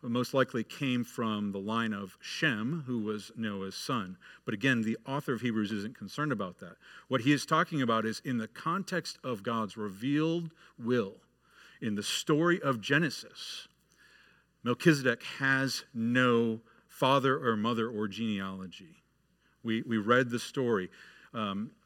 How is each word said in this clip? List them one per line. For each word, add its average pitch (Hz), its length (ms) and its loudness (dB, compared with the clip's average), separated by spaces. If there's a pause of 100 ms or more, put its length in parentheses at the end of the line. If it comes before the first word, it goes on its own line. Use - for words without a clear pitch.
most 120 320 -2
likely 127 320 2
came 127 360 -2
from 107 520 -4
the 98 60 -4
line 110 340 -2
of 101 260 -10
Shem, 139 640 -2
who 123 140 -2
was 107 380 -6
Noah's 101 380 -6
son. 95 420 -4 (260)
But 110 100 -4
again, 120 280 2
the 110 160 0 (100)
author 143 240 -4
of 113 80 -2
Hebrews 110 320 0
isn't 107 260 -6
concerned 143 360 -4
about 98 260 -6
that. 92 160 -16 (320)
What 127 140 0
he 135 100 4
is 143 140 4
talking 160 360 2
about 113 240 4
is 110 200 -4
in 127 120 -2
the 110 120 -4
context 175 760 -4
of 117 200 -4
God's 113 340 -2
revealed 147 720 0 (260)
will, 113 380 0 (680)
in 107 140 -2
the 101 80 -4
story 165 580 2
of 131 200 0
Genesis, - 880 -2 (920)
Melchizedek 127 600 4 (160)
has 135 540 0
no 117 680 4 (340)
father 135 500 4
or 113 140 2
mother 113 320 0
or 107 180 -4
genealogy. 95 960 -6 (600)
We, 113 180 0
we 117 160 -2
read 120 320 4
the 120 80 -2
story. 113 540 0 (420)
Um, 107 380 -4 (140)